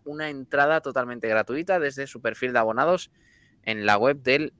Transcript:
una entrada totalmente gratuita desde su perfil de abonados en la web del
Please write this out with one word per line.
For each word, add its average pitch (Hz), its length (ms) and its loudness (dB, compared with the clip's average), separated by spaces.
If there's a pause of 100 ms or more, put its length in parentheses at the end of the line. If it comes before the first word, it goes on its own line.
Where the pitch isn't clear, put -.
una 151 260 -8
entrada 143 500 0
totalmente 120 480 -4
gratuita 139 520 0
desde 139 260 -4
su 120 140 -16
perfil 123 320 -4
de 123 80 4
abonados 131 500 0 (540)
en 107 200 -4
la 104 140 6
web 135 240 2
del 139 380 0